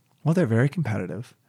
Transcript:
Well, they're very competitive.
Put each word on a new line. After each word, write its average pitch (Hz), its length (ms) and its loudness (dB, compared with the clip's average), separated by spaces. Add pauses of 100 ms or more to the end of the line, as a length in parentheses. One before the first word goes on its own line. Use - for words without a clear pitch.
(240)
Well, 156 120 2
they're 180 100 2
very 117 240 2
competitive. 110 640 -6 (160)